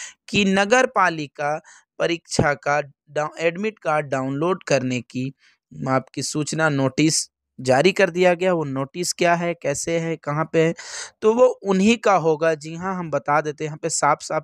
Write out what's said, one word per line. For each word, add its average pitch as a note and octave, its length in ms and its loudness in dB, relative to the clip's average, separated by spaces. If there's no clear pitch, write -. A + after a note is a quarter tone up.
कि G3+ 160 2
नगर G3+ 420 2
पालिका D#3+ 760 -2
परीक्षा D#3+ 560 0
का C#3+ 260 -2
डा-, D3+ 280 -6
एडमिट F3+ 400 -2
कार्ड D3+ 280 -2
डाउनलोड C#3 580 -4
करने B2+ 360 -2
की B2+ 320 -8
आपकी C3 340 -2
सूचना, D#3 460 -2
नोटिस C#3+ 640 0
जारी C3+ 320 4
कर F#3+ 180 2
दिया F3+ 240 4
गया। F3+ 200 0
वो D#3+ 100 -2
नोटिस C#3 480 -6
क्या F3 220 2
है, E3+ 200 -2
कैसे E3 440 -4
है, E3 180 -4
कहाँ D#3 360 -4
पे D#3+ 100 4
है, E3 120 2
तो A3 140 4
वो B3 120 6
उन्हीं G3 500 2
का G#3 180 2
होगा। D#3+ 400 2
जी D#3 200 -12
हाँ, F#3 240 -6
हम E3+ 120 -8
बता C#3+ 300 0
देते D3+ 240 -6
हैं, D3+ 40 -6
यहाँ D3+ 140 -12
पे E3 60 -4
साफ D#3 340 0
साफ D#3 220 -4